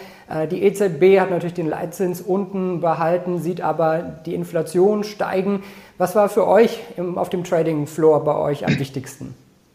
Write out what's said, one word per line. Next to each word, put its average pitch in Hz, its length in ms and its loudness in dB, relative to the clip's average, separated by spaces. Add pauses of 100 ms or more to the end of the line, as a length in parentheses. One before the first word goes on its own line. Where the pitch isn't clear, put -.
(280)
Äh, 156 180 -4
die 175 160 -4
E 196 100 4
Z 180 280 0
B 190 180 8
hat 185 120 2
natürlich 170 240 -2
den 165 140 -2
Leitzins 175 520 -4
unten 185 600 -2
behalten, 175 600 0
sieht 170 220 -4
aber 160 640 -2
die 175 100 -4
Inflation 175 680 0
steigen. 190 640 -2 (320)
Was 180 180 -2
war 208 140 4
für 196 180 2
euch 196 320 4 (180)
im, 180 220 -6
auf 185 120 -4
dem 180 120 -4
Trading 160 460 0
Floor 156 340 4
bei 147 140 0
euch 147 280 -2
am 147 140 2
wichtigsten? 131 560 -8 (400)